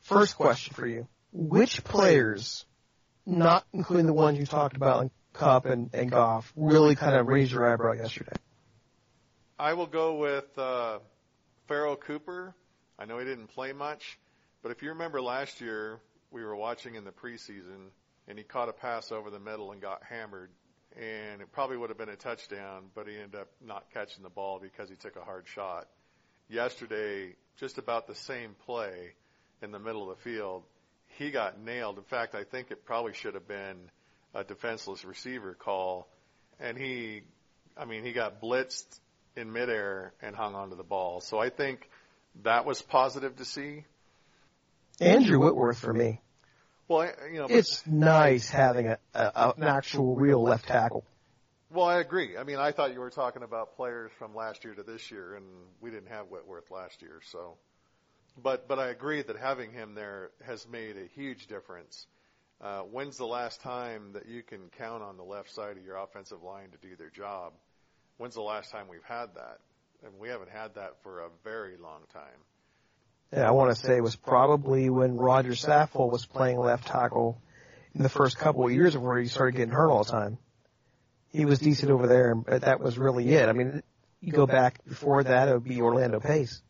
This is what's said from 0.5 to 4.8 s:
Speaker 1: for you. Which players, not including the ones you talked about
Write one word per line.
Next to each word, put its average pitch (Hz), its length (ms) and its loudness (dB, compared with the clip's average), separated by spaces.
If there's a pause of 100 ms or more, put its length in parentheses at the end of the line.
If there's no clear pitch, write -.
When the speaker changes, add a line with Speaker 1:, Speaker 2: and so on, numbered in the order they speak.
Speaker 1:
for 127 120 -6
you. 117 200 -6 (260)
Which 170 520 2
players, 131 800 4 (640)
not 175 460 4
including 175 340 2
the 160 60 4
ones 151 260 4
you 143 80 -2
talked 147 300 0
about 131 260 4